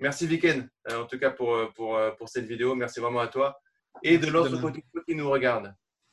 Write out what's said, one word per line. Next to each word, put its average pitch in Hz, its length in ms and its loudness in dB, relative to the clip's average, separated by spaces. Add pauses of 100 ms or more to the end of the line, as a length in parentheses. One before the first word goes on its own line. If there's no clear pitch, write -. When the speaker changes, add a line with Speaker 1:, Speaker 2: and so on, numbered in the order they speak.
Speaker 1:
Merci, 139 260 -2
Viken, 160 420 2 (220)
euh, 117 120 -4
en 117 40 -6
tout 131 120 -10
cas, 135 120 2
pour, 120 240 0
euh, 113 220 0
pour, 110 200 -2
euh, 110 140 2
pour 110 180 -12
cette 113 180 -6
vidéo. 120 280 0
Merci 120 240 -4
vraiment 120 220 0
à 113 80 -2
toi. 139 320 -2 (420)
Et 165 120 6
Speaker 2:
Merci, 156 120 4
Speaker 1:
de 156 60 -2
l'autre 165 180 4
Speaker 2:
Damien. 127 120 -2
Speaker 1:
côté, 156 300 -6
toi 165 140 -8
qui 165 80 -2
nous 147 160 -2
regardes, 120 420 0 (400)